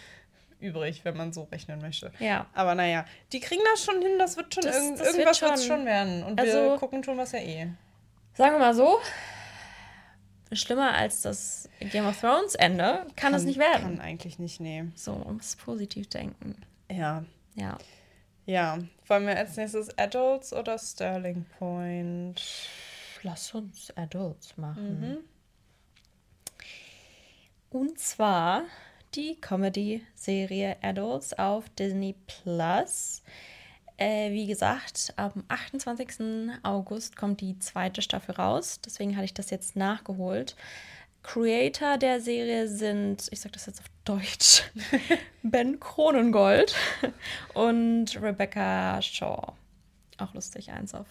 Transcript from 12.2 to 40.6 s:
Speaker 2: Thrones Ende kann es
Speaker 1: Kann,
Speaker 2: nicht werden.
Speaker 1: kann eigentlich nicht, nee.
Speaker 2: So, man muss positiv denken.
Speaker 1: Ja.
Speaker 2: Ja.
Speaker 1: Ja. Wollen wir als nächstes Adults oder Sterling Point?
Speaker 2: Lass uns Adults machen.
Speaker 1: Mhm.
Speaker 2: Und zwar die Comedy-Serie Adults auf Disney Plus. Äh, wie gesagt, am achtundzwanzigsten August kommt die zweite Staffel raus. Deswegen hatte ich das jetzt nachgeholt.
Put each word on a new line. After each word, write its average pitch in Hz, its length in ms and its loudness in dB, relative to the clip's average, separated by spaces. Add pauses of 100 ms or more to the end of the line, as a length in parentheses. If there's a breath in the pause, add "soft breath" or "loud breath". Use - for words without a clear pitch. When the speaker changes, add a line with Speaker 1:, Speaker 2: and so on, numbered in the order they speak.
Speaker 2:
Thrones 311 360 4
Ende 190 580 4
kann 285 200 2
es 285 80 4
Speaker 1:
Kann, - 40 0
Speaker 2:
nicht 269 140 0
werden. 302 220 6
Speaker 1:
kann 175 180 -4
eigentlich 165 400 -10
nicht, 170 200 -8
nee. 160 240 -6 (120)
Speaker 2:
So, - 180 -8
man - 220 -6
muss - 180 -10
positiv 208 540 -8
denken. - 480 -10 (340)
Speaker 1:
Ja. 160 340 -4 (300)
Speaker 2:
Ja. - 240 -8 (680 soft breath)
Speaker 1:
Ja. 170 320 0 (280)
Wollen 202 220 4
wir 190 80 0
als 175 200 -4
nächstes 214 400 -6
Adults 254 560 0
oder 226 260 -4
Sterling 180 680 -6 (140)
Point? 175 840 -6 (800 loud breath)
Speaker 2:
Lass 170 320 -10
uns 214 420 -12
Adults 170 600 -8
machen. 160 440 -8
Speaker 1:
Mhm. 262 180 -6 (2500 loud breath)
Speaker 2:
Und 277 280 -4
zwar 196 640 2 (520 loud breath)
die 302 260 -6
Comedy-Serie 196 1400 -2
Adults 202 560 -4
auf 208 320 -2
Disney 196 440 -4 (120)
Plus. 175 960 -2 (720 loud breath)
Äh, 214 340 0
wie 208 160 -2
gesagt, 208 720 -2
am 202 320 -6
achtundzwanzigsten 233 1040 -6 (100)
August 202 540 -4
kommt 202 240 -2
die 190 180 -6
zweite 185 420 -4
Staffel - 360 -4
raus. 214 480 0
Deswegen 202 320 -4
hatte 196 80 -2
ich 190 100 -6
das - 160 -8
jetzt - 260 -6
nachgeholt. 196 800 -2 (680 loud breath)